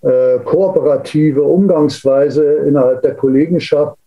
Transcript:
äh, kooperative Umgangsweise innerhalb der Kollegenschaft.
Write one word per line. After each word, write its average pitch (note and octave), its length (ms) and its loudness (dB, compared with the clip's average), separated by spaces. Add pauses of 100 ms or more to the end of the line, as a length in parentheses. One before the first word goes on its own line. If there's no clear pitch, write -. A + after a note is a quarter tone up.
äh, B2+ 420 0
kooperative D3+ 960 0
Umgangsweise D3 1000 0 (220)
innerhalb C3 360 0
der C#3+ 120 0
Kollegenschaft. D3 800 -2 (100)